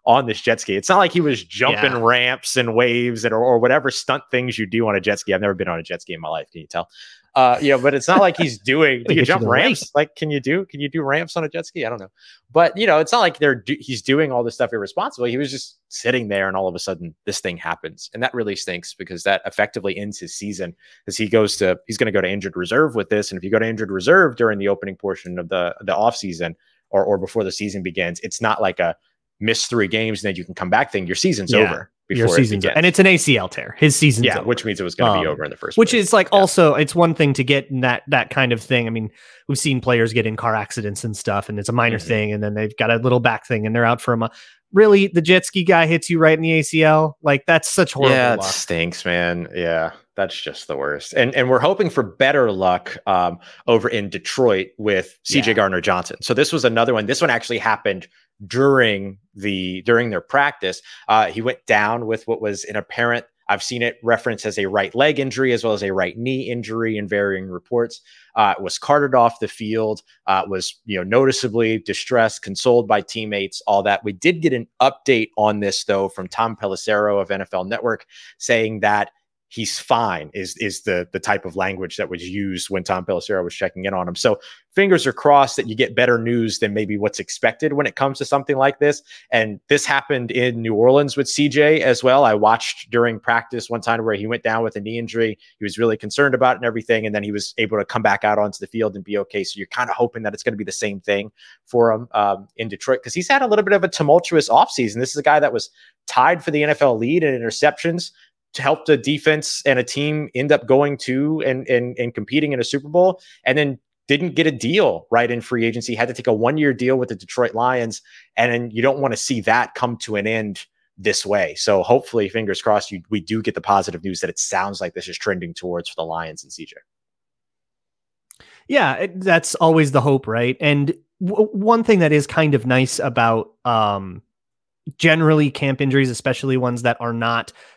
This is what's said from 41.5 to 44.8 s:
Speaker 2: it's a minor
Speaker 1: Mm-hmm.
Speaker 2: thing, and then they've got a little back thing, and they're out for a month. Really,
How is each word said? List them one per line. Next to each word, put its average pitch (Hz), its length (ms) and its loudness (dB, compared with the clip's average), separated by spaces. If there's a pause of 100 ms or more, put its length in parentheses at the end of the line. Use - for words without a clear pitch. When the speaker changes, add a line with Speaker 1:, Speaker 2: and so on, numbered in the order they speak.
Speaker 2:
it's 98 100 -6
a - 20 -2
minor 117 280 2
Speaker 1:
Mm-hmm. 82 80 -12
Speaker 2:
thing, 107 260 -2
and 104 100 -4
then 104 120 -4
they've 107 220 -4
got 113 140 2
a 117 60 2
little 123 220 2
back 113 280 0
thing, 110 180 -2
and 110 100 -2
they're 120 100 2
out 120 160 2
for 127 100 -2
a 117 60 0
month. 113 160 -4 (400)
Really, 202 340 6